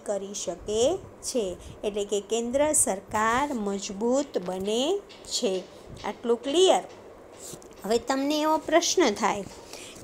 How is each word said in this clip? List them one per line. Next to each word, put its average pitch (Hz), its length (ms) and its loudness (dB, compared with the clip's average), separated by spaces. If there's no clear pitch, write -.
કરી 196 280 -4
શકે 214 640 0
છે. - 340 -2
એટલે 208 220 -2
કે 202 140 0
કેન્દ્ર 240 540 0
સરકાર 226 800 2
મજબૂત 214 840 0
બને 208 640 0
છે. 190 380 0
આટલું 233 380 -2
clear? 285 400 6
હવે 220 120 4
તમને 277 440 0
એવો 311 160 4
પ્રશ્ન 311 560 4
થાય 202 300 0